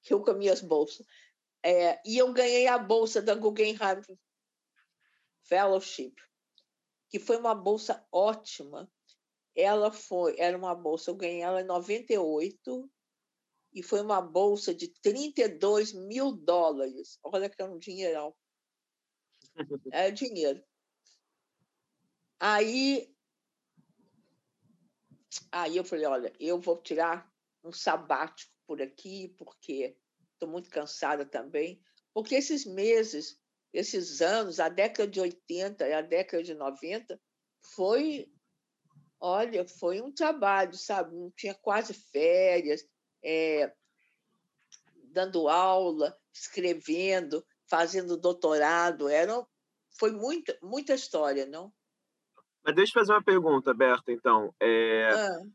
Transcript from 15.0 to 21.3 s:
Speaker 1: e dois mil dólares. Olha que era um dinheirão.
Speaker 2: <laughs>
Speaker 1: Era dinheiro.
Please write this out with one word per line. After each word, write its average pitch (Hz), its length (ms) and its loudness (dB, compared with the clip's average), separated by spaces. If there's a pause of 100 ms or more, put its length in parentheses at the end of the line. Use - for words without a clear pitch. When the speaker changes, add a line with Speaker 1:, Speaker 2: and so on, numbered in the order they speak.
Speaker 1:
e 214 60 2
dois 208 440 0
mil 220 400 -4
dólares. 151 880 -2
Olha 196 280 -4
que - 100 -18
era 196 100 -8
um 175 80 -14
dinheirão. 165 560 -6 (1200)
Speaker 2:
<laughs> 143 380 -12
Speaker 1:
Era 180 180 0
dinheiro. 190 540 -4 (1800)